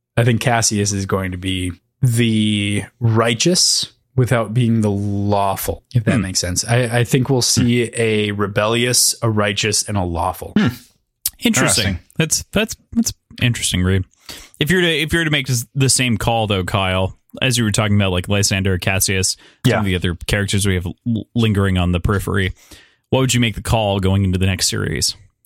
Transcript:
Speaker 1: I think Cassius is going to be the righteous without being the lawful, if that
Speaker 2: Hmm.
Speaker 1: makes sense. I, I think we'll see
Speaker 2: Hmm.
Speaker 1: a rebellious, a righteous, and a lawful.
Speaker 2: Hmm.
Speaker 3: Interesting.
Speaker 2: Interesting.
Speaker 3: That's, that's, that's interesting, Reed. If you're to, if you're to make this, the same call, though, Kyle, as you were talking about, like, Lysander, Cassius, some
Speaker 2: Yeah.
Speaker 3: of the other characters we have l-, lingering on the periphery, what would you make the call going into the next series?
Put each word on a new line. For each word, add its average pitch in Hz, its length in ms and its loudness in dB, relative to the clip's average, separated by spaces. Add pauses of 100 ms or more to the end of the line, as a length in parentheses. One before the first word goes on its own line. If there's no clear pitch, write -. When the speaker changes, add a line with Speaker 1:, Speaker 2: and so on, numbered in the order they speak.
(160)
Speaker 1:
I 117 80 2
think 117 180 2
Cassius 110 500 0
is 98 140 -2
going 95 260 -2
to 92 60 -8
be 92 340 -4 (300)
the 107 840 2 (160)
righteous 117 920 2 (240)
without 117 380 0
being 113 280 2
the 107 80 2
lawful, 101 920 -2 (100)
if 117 120 2
that 110 100 2
Speaker 2:
Hmm. 110 60 2
Speaker 1:
makes 92 180 -4
sense. 90 260 -4
I, 120 340 0
I 120 40 2
think 131 260 2
we'll 127 140 2
see 120 420 2
Speaker 2:
Hmm. 107 100 -8
Speaker 1:
a 107 360 0
rebellious, 107 920 0
a 120 80 0
righteous, 104 580 0
and 107 100 -4
a 95 60 0
lawful. 87 540 -4
Speaker 2:
Hmm. 202 100 4 (720)
Speaker 3:
Interesting. 131 460 2
Speaker 2:
Interesting. 98 140 -2 (180)
Speaker 3:
That's, 160 340 -2
that's, 214 240 -2 (180)
that's 226 200 -2 (280)
interesting, 117 420 0
Reed. 95 220 2 (540)
If 147 120 0
you're 185 100 2
to, 175 80 2
if 156 240 -2
you're 170 100 2
to 156 60 -2
make 143 180 0
this, 123 280 -2
the 135 140 2
same 123 280 0
call, 113 300 0
though, 98 160 0
Kyle, 92 520 -2 (280)
as 127 160 0
you 120 40 0
were 107 80 2
talking 104 240 0
about, 98 160 2
like, 90 160 -2
Lysander, 98 520 0
Cassius, 95 580 -2 (280)
some 123 60 4
Speaker 2:
Yeah. 98 80 2
Speaker 3:
of 101 60 -2
the 92 100 0
other 87 200 -2 (100)
characters 101 400 0
we 98 80 2
have 90 140 -2
l-, 113 480 -4
lingering 101 420 2
on 90 140 2
the 90 80 0
periphery, 95 540 0 (580)
what 127 80 4
would 131 160 2
you 120 40 2
make 117 160 0
the - 60 -10
call 104 380 0
going 95 260 2
into 92 140 0
the 95 80 0
next 92 200 -2
series? - 480 -4 (300)